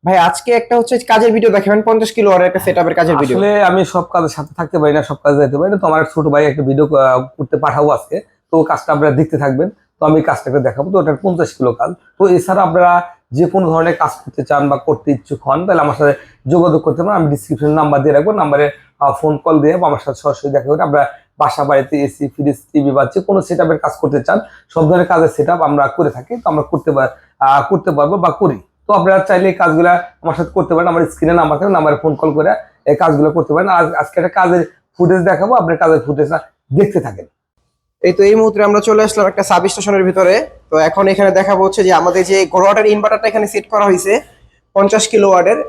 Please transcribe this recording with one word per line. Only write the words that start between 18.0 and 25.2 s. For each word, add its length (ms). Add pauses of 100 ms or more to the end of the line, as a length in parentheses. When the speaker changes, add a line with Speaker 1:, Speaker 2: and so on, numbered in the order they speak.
Speaker 2:
দিয়ে 100
রাখবো, 180
নাম্বারে, 400 (280)
আহ, 220
ফোন 160
কল 240
দিয়ে 120
আমার 320
সাথে 140
সরাসরি 320
দেখা 160
করে 160
আপনারা 240 (320)
বাসা 240
বাড়িতে 400
এসি, 240
ফ্রিজ, 300 (160)
টিভি 180
বা 140
যে 160
কোনো 200
সেটআপের 360
কাজ 140 (100)
করতে 220
চান, 160 (300)
সব 200
ধরনের 160
কাজের 220